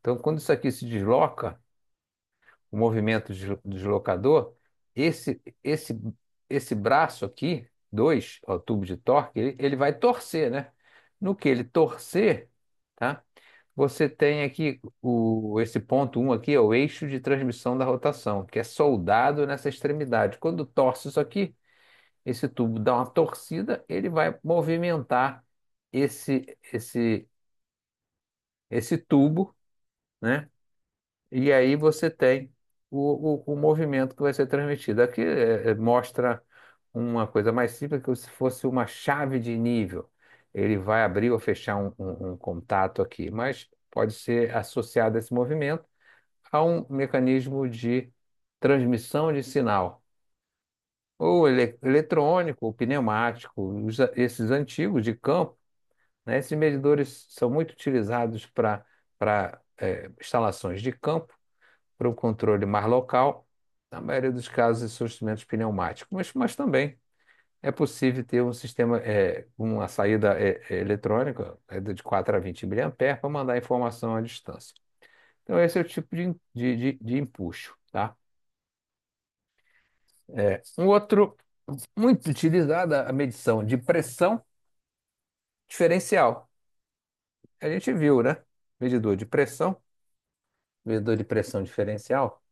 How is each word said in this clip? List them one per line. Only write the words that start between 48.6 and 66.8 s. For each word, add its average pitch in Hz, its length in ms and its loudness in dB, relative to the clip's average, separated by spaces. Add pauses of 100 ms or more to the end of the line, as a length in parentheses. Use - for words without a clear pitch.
transmissão 139 720 2
de 139 100 -2
sinal, 104 580 0 (1160)
ou 170 300 6
ele-, 123 340 2
eletrônico, 156 840 2
ou 110 60 -4
pneumático, 113 1120 -2
os, 110 140 -6 (160)
esses 120 380 0
antigos 147 500 -2
de 110 140 -2
campo, - 420 -2 (640)
né? 123 140 -2
Esses 139 180 -4
medidores 143 760 0
são 120 200 -2
muito 156 220 -2
utilizados 117 760 -2
pra, 107 400 -2 (320)
pra, 104 420 0 (160)
é, 95 320 -4 (120)
instalações 101 600 -2
de 127 120 -4
campo, 160 440 -6 (600)
para 123 100 0
o 113 60 -2
controle 107 500 0
mais 101 220 0
local. 127 600 2 (420)
Na - 100 -14
maioria 131 300 -2
dos 123 180 -6
casos, 117 440 2
são 120 140 -6
instrumentos 107 380 -6
pneumáticos, 104 680 -4
mas, 185 200 -6
mas 247 240 -2
também 147 400 0 (640)